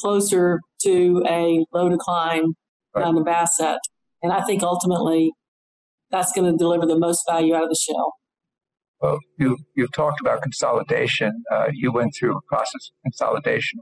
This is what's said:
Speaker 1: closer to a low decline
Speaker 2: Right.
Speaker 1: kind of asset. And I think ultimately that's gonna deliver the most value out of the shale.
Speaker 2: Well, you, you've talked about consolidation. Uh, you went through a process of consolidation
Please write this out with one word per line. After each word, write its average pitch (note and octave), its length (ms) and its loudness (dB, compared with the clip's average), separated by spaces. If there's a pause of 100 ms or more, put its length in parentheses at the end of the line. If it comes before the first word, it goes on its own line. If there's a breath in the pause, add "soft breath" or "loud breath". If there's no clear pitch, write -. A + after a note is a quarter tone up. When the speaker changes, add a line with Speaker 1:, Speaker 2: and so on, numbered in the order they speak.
Speaker 1:
closer F#3+ 600 2 (220)
to F3+ 460 4
a E3+ 440 2
low F3 160 2
decline E3 640 0 (420)
Speaker 2:
Right. F#3 100 0
Speaker 1:
kind E3 140 2
of D#3+ 80 0
asset. E3+ 520 0 (440)
And F3 100 0
I F#3+ 100 0
think G3 200 -2
ultimately F3 720 2 (760)
that's F#3 220 0
gonna F3+ 240 2
deliver E3+ 300 2
the E3 120 2
most E3+ 300 0
value E3 260 2
out E3 100 2
of D#3 60 -2
the D#3+ 100 0
shale. D#3 320 -2 (880)
Speaker 2:
Well, - 180 0 (200)
you, C3 180 2 (180)
you've B2 180 -2
talked D3+ 280 -2
about A#2 220 -2
consolidation. A#2+ 1080 -2
Uh, G#2+ 220 0
you C3 180 -2
went A#2 260 0
through A#2+ 200 -2
a D3+ 120 -10
process - 420 -6
of - 120 -20
consolidation - 800 -4